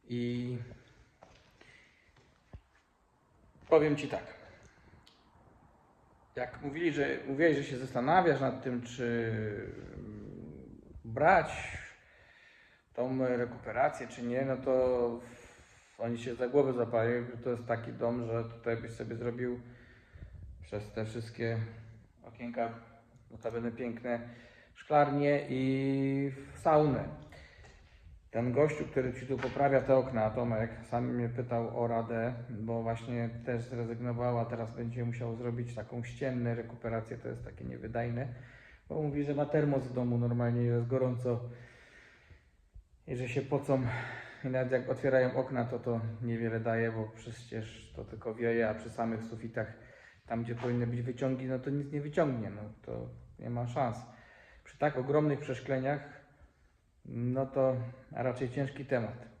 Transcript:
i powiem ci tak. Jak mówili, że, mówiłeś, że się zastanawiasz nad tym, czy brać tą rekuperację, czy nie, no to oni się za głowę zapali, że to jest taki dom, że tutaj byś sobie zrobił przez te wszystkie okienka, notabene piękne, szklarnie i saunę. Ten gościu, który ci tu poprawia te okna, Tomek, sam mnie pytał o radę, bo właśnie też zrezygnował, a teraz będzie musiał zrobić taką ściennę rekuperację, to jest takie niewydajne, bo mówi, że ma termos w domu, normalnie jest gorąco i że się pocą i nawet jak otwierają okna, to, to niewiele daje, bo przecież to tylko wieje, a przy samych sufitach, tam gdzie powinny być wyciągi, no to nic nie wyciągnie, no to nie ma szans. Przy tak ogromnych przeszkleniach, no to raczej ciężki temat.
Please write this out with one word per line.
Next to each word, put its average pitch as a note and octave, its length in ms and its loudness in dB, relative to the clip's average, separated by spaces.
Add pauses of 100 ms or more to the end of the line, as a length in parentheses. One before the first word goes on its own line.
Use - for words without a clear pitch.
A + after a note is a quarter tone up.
i A#2+ 480 -2 (3000)
powiem D3+ 280 6
ci - 120 -6
tak. - 260 -6 (2000)
Jak B2 260 -6
mówili, D3 300 0
że, C#3 340 2
mówiłeś, C#3+ 300 6
że C#3 80 0
się C3 140 -4
zastanawiasz C3+ 640 4
nad B2+ 240 0
tym, B2 180 -2
czy A#2 500 0 (1700)
brać D3 760 4 (1160)
tą C3 320 0
rekuperację, A#2+ 840 0
czy B2 140 -10
nie, B2 220 0
no C3 120 2
to B2+ 640 4 (760)
oni A#2 200 -2
się A#2+ 160 -4
za A#2+ 140 0
głowę C3+ 240 6
zapali, A#2 380 2
że A#2+ 340 -2
to B2+ 60 0
jest A#2 160 -4
taki A#2 260 -2
dom, A#2+ 340 -2
że A#2 180 -2
tutaj A2+ 320 -4
byś A2+ 140 -8
sobie A#2 260 -8
zrobił B2 440 -4 (1000)
przez G#2 300 -8
te A2 120 -4
wszystkie A2+ 540 -4 (680)
okienka, A#2 500 -4 (560)
notabene A#2 420 -4
piękne, A#2 560 -4 (460)
szklarnie C#3+ 760 4
i C3+ 840 2 (220)
saunę. D3+ 720 4 (1000)
Ten A#2+ 220 0
gościu, D3+ 320 4
który B2+ 300 0
ci - 120 -8
tu C3 100 0
poprawia C3+ 440 4
te C3 160 6
okna, A#2 340 4
Tomek, A2+ 400 0 (200)
sam B2 160 0
mnie A#2+ 220 0
pytał A#2+ 520 -2
o A#2 60 4
radę, A#2 480 0 (160)
bo A2+ 320 -2
właśnie A#2 480 -2 (140)
też A#2+ 180 -2
zrezygnował, A#2+ 760 -2
a A2+ 60 2
teraz A#2 280 -4
będzie A#2 320 -4
musiał A#2 320 -4
zrobić A#2+ 380 -4
taką A2+ 300 -6
ściennę B2 500 -2
rekuperację, A2+ 640 -4
to B2 100 -10
jest A#2 160 -8
takie B2 200 -12
niewydajne, A#2+ 640 -4 (600)
bo D#3 140 -2
mówi, C#3+ 220 0
że C#3+ 100 0
ma C#3 120 2
termos C#3+ 360 4
w - 100 -6
domu, B2 260 2
normalnie A#2+ 440 2
jest A#2+ 240 4
gorąco B2 540 2 (1700)
i C3+ 100 -4
że B2 120 -4
się B2+ 140 0
pocą C3+ 400 2 (640)
i C3 40 -2
nawet B2+ 240 2
jak B2+ 160 2
otwierają B2+ 480 4
okna, B2+ 280 0
to, A#2+ 140 -2
to A#2 220 0 (220)
niewiele A#2 380 0
daje, A2+ 320 2
bo A2 220 -4
przecież - 840 -10
to - 80 -8
tylko A2+ 300 -6
wieje, A#2 340 4
a G#2+ 60 0
przy A2+ 160 -8
samych A2+ 340 -2
sufitach, A2+ 480 -6 (540)
tam A#2 160 -2
gdzie A#2 120 -4
powinny A#2+ 320 0
być A#2+ 160 -2
wyciągi, B2+ 440 -2
no B2+ 120 0
to C3+ 120 -4
nic C#3+ 220 -2
nie D3 80 -2
wyciągnie, C#3 500 0
no G2+ 120 -10 (200)
to A#2 260 -8 (300)
nie - 120 -8
ma A#2+ 160 -2
szans. A#2+ 320 0 (640)
Przy - 140 -20
tak D3 180 2
ogromnych C#3+ 440 4
przeszkleniach, C3+ 760 -2 (920)
no B2 380 0
to C3 300 4 (360)
raczej B2 380 -2
ciężki C#3 340 -4
temat. A#2 440 -2 (120)